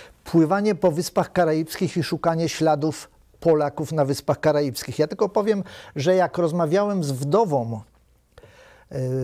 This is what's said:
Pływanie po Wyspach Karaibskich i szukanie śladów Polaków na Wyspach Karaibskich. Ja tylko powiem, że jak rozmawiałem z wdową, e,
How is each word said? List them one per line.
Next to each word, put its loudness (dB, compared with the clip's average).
Pływanie 2
po 2
Wyspach -2
Karaibskich 0
i 0
szukanie -2
śladów 0
Polaków 0
na 2
Wyspach -2
Karaibskich. -2
Ja 2
tylko -2
powiem, 0
że 2
jak 0
rozmawiałem 0
z -2
wdową, 0
e, -18